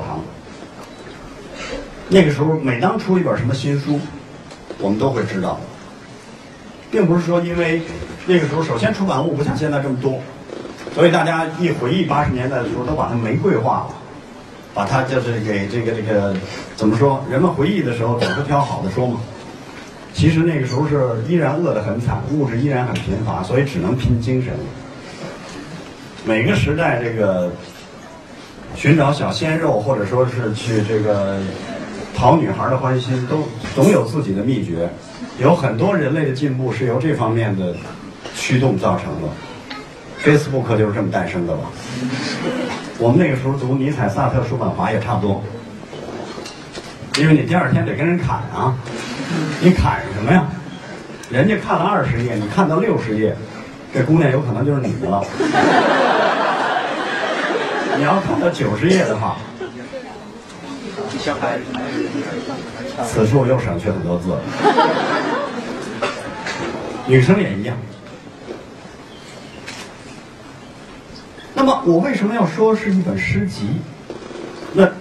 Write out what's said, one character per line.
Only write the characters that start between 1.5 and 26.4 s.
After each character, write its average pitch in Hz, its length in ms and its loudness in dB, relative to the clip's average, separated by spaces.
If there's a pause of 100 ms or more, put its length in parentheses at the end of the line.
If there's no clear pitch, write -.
那 185 160 8
个 147 80 4
时 135 80 0
候， 156 200 4
每 127 200 0
当 208 200 2
出 185 180 2
一 170 60 4
本 120 120 2
什 110 80 0
么 123 80 2
新 139 280 0
书， 143 200 0 (800)
我 98 120 0
们 107 100 2
都 135 100 2
会 113 140 0
知 98 180 -2
道。 85 180 -2 (1300)
并 208 160 4
不 170 100 4
是 170 80 0
说 175 160 2
因 175 160 -2
为 165 240 2 (460)
那 185 80 6
个 151 120 4
时 139 60 -2
候， 160 80 2
首 123 160 0
先 214 160 2
出 190 140 0
版 143 180 2
物 151 80 0
不 139 100 0
像 113 140 0
现 147 140 0
在 143 80 2
这 135 100 -2
么 123 100 0
多， 135 220 0 (720)
所 170 140 6
以 165 40 6
大 165 120 4
家 165 240 0 (100)
一 170 140 2
回 123 200 0
忆 180 120 4
八 143 200 2
十 - 80 2
年 127 160 0
代 135 100 -2
的 120 80 -2
时 - 120 -4
候， 123 80 -2
都 156 80 -2
把 - 160 0
它 120 60 -2
玫 113 220 0
瑰 175 200 4
化 - 320 0
了， - 60 -12 (760)
把 101 140 -2
它 131 160 2
就 127 180 0
是 113 200 0
给 101 280 0
这 117 140 -2
个， 113 120 0
这 107 100 -2
个， 101 320 2 (400)
怎 107 120 2
么 113 80 6
说？ 139 320 4
人 131 140 2
们 175 100 4
回 147 160 2
忆 196 140 2
的 123 160 0
时 113 80 0
候， 117 140 2
总 185 160 2
是 143 80 -2
挑 143 180 2
好 110 220 -2
的 95 80 -2
说 123 160 0
嘛。 117 120 -2 (960)
其 - 160 4
实 160 120 4
那 160 200 2
个 123 60 0
时 120 80 -2
候 147 120 2
是 127 400 2
依 165 60 2
然 147 220 4
饿 165 180 2
得 104 80 0
很 104 180 -2
惨， - 220 0 (120)
物 147 140 2
质 117 120 -2
依 143 80 2
然 127 180 0
很 117 80 -2
贫 - 320 -2
乏， 95 160 -2
所 123 180 2
以 143 60 4
只 180 140 -4
能 127 180 0
拼 113 240 2
精 127 180 0
神。 123 140 -2 (1700)
每 - 200 2